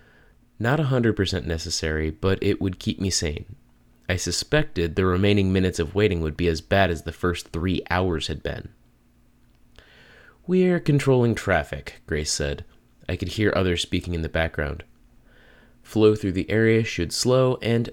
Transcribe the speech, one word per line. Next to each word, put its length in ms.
Not 220
a 40
hundred 320
percent 300
necessary, 640
but 320
it 200
would 160
keep 200
me 120
sane. 460
I 80
suspected 800
the 80
remaining 480
minutes 260
of 160
waiting 280
would 140
be 120
as 140
bad 280
as 120
the 100
first 360
three 420
hours 380
had 140
been. 280
"We're 340
controlling 540
traffic," 720
Grace 260
said. 320
I 100
could 120
hear 260
others 280
speaking 320
in 80
the 80
background. 540
"Flow 320
through 180
the 160
area 360
should 280
slow 480
and 320